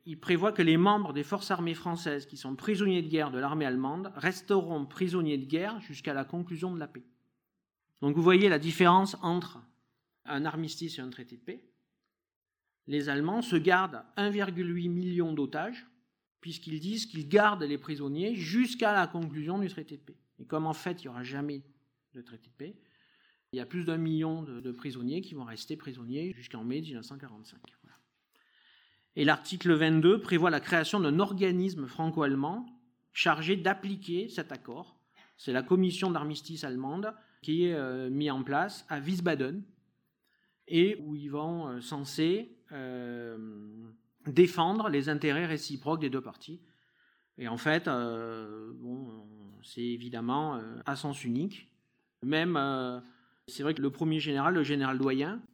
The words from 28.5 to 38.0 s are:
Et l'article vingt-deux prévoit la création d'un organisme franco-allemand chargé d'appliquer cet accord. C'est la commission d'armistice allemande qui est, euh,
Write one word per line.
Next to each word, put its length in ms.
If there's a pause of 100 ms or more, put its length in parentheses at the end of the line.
Et 100
l'article 480
vingt-deux 480
prévoit 300
la 100
création 400
d'un 200
organisme 640
franco-allemand 800 (460)
chargé 440
d'appliquer 720
cet 240
accord. 460 (400)
C'est 140
la 100
commission 480
d'armistice 540
allemande 500 (260)
qui 240
est, 100
euh, 360